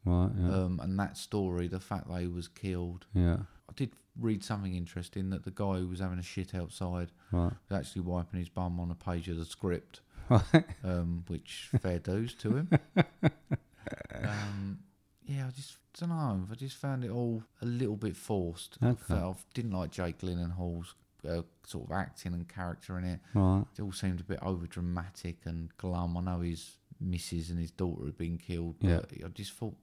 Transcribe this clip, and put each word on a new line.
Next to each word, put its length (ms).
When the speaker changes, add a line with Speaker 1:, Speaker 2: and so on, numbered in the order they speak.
Speaker 1:
Right, 260
yeah. 140
Speaker 2:
Um, 280
and 180
that 180
story, 480
the 140
fact 280
that 120
he 80
was 200
killed. 640
Speaker 1:
Yeah. 260
Speaker 2:
I 60
did 160
read 240
something 320
interesting, 560
that 140
the 60
guy 280
who 100
was 120
having 180
a 40
shit 320
outside 580
Speaker 1:
Right. 220
Speaker 2:
was 100
actually 240
wiping 380
his 80
bum 320
on 100
a 40
page 340
of 80
the 80
script. 640
Speaker 1:
<laughs> 40
Right. 340
Speaker 2:
Um, 440
which, 420
fair 180
dues 360
to 240
him. 100
Speaker 1:
<laughs> 360
Speaker 2:
Um, 640
yeah, 220
I 40
just 260
don't 120
know. 400
I 40
just 220
found 280
it 60
all 320
a 40
little 300
bit 200
forced. 680
I 60
Speaker 1:
Okay. 260
Speaker 2:
felt, 240
I 40
didn't 180
like 180
Jake 280
Gyllenhaal's, 760
uh, 160
sort 240
of 60
acting 380
and 140
character 500
in 60
it. 160
Speaker 1:
Right. 300
Speaker 2:
It 40
all 100
seemed 280
a 40
bit 160
overdramatic 960
and 320
glum. 380
I 40
know 200
his 360
missus 500
and 80
his 120
daughter 340
had 140
been 180
killed, 440
Speaker 1:
Yeah. 200
Speaker 2:
but 120
I 40
just 240
thought 300